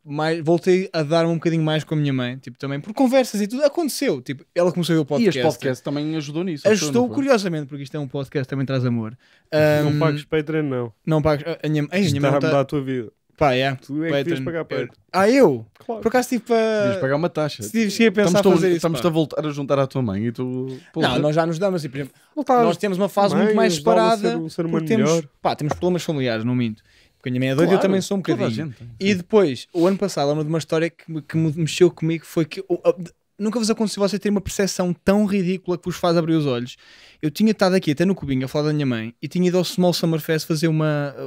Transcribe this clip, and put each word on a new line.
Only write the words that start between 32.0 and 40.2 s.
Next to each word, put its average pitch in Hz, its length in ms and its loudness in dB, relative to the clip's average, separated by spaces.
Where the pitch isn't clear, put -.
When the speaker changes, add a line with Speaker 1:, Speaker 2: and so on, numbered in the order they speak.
Speaker 1:
foi 160 200 -2
que, 190 240 -10
o, 175 160 -2
a, 170 80 6
nunca 214 220 -4
vos 220 100 0
aconteceu 214 320 -2
você 202 180 0
ter 208 100 -2
uma 202 100 0
percepção 185 540 -2
tão 208 220 4
ridícula 185 520 -2
que - 80 -20
vos 180 120 -4
faz 175 180 2
abrir 165 200 2
os 151 100 2
olhos. 123 320 -4
Eu 156 100 -2
tinha 220 180 2
estado 196 260 2
aqui 185 160 0
até 175 140 0
no 196 80 2
Cubinho 135 320 -4
a - 20 -6
falar 151 200 -2
da 151 60 0
minha 147 120 0
mãe 117 340 -4
e 151 80 -10
tinha 180 200 0
ido 175 100 2
ao 180 80 2
Small 180 260 2
Summer 160 280 0
Fest 156 260 -4